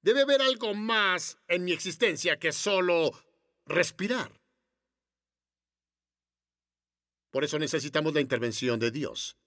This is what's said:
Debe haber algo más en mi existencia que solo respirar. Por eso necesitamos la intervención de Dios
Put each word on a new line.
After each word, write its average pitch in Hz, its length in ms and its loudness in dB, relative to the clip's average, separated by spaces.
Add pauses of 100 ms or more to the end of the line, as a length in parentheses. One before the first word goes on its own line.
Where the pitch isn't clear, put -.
Debe 262 200 4
haber 277 200 4
algo 247 320 0
más 208 640 0 (100)
en 180 160 0
mi 180 80 -2
existencia 170 680 0
que 160 140 -2
solo 175 600 2 (540)
respirar. 180 760 -2 (3000)
Por 139 120 0
eso 151 160 -2
necesitamos 151 540 -2
la 151 80 2
intervención 120 580 -2
de 117 120 0
Dios - 560 -8